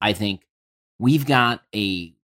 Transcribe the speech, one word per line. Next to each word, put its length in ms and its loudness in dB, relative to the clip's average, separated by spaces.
I 120 2
think 340 -4
we've 260 2
got 380 2
a 500 -4